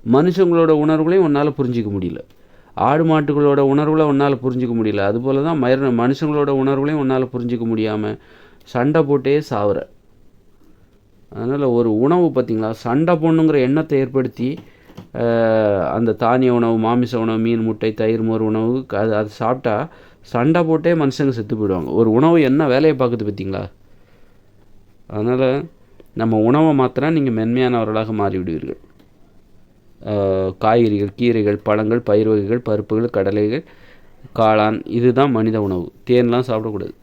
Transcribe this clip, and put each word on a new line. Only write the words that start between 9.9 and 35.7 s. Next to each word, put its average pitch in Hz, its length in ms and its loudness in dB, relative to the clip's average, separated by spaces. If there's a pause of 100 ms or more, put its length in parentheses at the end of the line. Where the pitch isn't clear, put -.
அதனால 127 420 -2
ஒரு 117 280 2
உணவு 165 280 2
பார்த்தீங்களா, 113 440 -2
சண்டை 147 440 -2
போடணுங்கிற 160 460 2
எண்ணத்தை 143 380 0
ஏற்படுத்தி, 131 600 -4 (560)
அஹ், 110 680 0
அந்த 104 320 0
தானிய 123 420 2
உணவு, 117 240 2
மாமிச 120 400 0
உணவு, 113 200 -2
மீன், 113 240 0
முட்டை, 110 320 -2
தயிர், 113 280 0
மோர் 110 180 0
உணவு, 113 480 -2
அது, 107 280 -2
அது 107 120 -2
சாப்பிட்டா 123 600 -4 (320)
சண்டை 160 440 0
போட்டே 160 280 0
மனுஷங்க 139 360 0
செத்து 113 280 -4
போயிடுவாங்க. 90 380 -2
ஒரு 113 160 2
உணவு 156 320 4
என்ன 139 240 2
வேலையை 139 320 2
பார்க்குது 120 260 -2
பார்த்தீங்களா? 98 460 -6 (1400)
அதனால 127 560 -2 (500)
நம்ம 113 240 0
உணவை 135 500 4
மாத்தினா 135 240 -2
நீங்க 143 200 0
மென்மையானவர்களாக 113 800 0
மாறிவிடுவீர்கள். 95 680 -4 (1300)
அஹ், 95 540 -2
காய்கறிகள், 107 580 2
கீரைகள், 107 460 0
பழங்கள், 110 380 0
பயிர் 107 280 2
வகைகள், 107 320 0
பருப்புகள், 110 500 -2
கடலைகள், 104 540 -2 (680)
காளான், 107 500 2
இதுதான் 123 460 2
மனித 110 320 0
உணவு. 92 300 -4 (180)